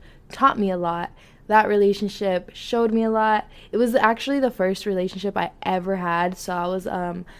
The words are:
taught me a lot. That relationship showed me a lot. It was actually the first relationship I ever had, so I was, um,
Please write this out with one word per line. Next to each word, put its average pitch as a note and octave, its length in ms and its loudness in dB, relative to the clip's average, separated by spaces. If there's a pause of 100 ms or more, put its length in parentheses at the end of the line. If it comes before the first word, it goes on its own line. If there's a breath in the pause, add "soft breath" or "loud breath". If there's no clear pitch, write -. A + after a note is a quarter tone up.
(320 soft breath)
taught - 280 2
me G3 120 0
a F3+ 60 -2
lot. E3+ 340 -4 (360 soft breath)
That G#3+ 200 6
relationship G3+ 840 0
showed A#3 400 0
me A3+ 80 2
a A3+ 80 0
lot. A3 380 2 (240 loud breath)
It G3+ 60 -2
was A#3 180 2
actually B3 440 2
the B3+ 120 2
first F#3+ 340 -2
relationship F#3+ 500 -2
I F3 140 -2 (140)
ever F#3 320 -2
had, F3+ 420 -2
so - 160 -8
I F3 140 -2
was, F#3 180 -4
um, F3+ 400 -6 (140 loud breath)